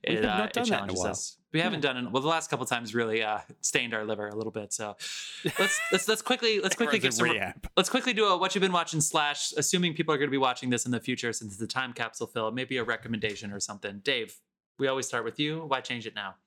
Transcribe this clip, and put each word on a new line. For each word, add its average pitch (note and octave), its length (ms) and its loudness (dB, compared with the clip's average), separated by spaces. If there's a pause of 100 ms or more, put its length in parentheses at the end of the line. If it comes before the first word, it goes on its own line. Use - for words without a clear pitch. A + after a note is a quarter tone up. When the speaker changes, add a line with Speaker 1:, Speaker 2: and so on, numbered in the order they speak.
Speaker 1:
We - 120 2
Speaker 2:
It, G#3+ 80 2
Speaker 1:
have G#2+ 80 2
Speaker 2:
uh, G#2+ 40 2
Speaker 1:
not - 120 2
Speaker 2:
it - 40 -8
Speaker 1:
done A#3+ 100 0
that A#3+ 40 0
in G#3+ 60 2
a - 60 2
Speaker 2:
challenges F#2 200 -2
Speaker 1:
while. F2+ 120 2
Speaker 2:
us. - 260 -8 (160)
We D#3+ 80 2
haven't E3 200 0
Speaker 1:
Yeah. C#3 120 2
Speaker 2:
done B2 140 -4
it. - 40 -6
Well, C3 100 2
the C#3+ 60 0
last D#3+ 220 2
couple B2+ 160 -2
times A#2 280 -2
really, A2+ 300 2
uh, G#2+ 160 0 (220)
stained A#2+ 320 0
our A2 100 -2
liver G#2 240 -2
a G#2 80 -8
little A2 160 -4
bit. G#2 220 -6
So G#2 240 -6 (600)
let's, - 280 2
Speaker 1:
<laughs> - 80 -2
Speaker 2:
let's, F#3+ 160 0
let's G#3+ 120 0
quickly, A#3 380 2
let's F#3 160 0
quickly A#3 220 2
Speaker 1:
Everyone's C3+ 200 2
Speaker 2:
get A#2 80 4
Speaker 1:
in A#2+ 40 2
Speaker 2:
some A2+ 80 2
Speaker 1:
rehab. F#2+ 300 -6 (100)
Speaker 2:
let's F3+ 120 4
quickly B3+ 220 0
do G#3+ 140 4
a F#3+ 120 6
what F#3 160 0
you've F#3+ 80 2
been F#3 120 4
watching E3 260 2
slash, D3 560 2
assuming E3+ 380 2
people D#3 200 2
are C#3+ 40 4
gonna C#3 120 2
be C3+ 80 2
watching B2+ 320 2
this A#2+ 160 2
in B2+ 60 -2
the A#2 80 0
future A#2+ 320 -2
since G#2+ 220 -8
it's G2+ 80 -8
a G#2+ 60 -4
time B2+ 260 -2
capsule A2+ 340 -4
film, A2 260 -2
maybe B2+ 220 -2
a A#2+ 80 2
recommendation G#2+ 680 -2
or G2 80 -6
something. G2+ 420 -8
Dave, A#2+ 320 0 (420)
we C3+ 100 2
always C3+ 200 0
start A#2 160 -2
with A2+ 160 -4
you. D#3 260 0
Why C3+ 160 0
change A#2+ 240 -6
it G#2+ 100 -8
now? G2 200 -8 (120)